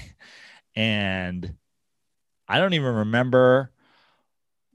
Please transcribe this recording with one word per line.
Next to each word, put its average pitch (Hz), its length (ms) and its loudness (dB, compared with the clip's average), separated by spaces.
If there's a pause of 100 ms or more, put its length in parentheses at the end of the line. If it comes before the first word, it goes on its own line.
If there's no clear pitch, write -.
<laughs> - 720 -20
And 95 800 -4 (920)
I 107 120 0
don't 185 160 0
even 135 200 -2
remember 127 800 2 (1040)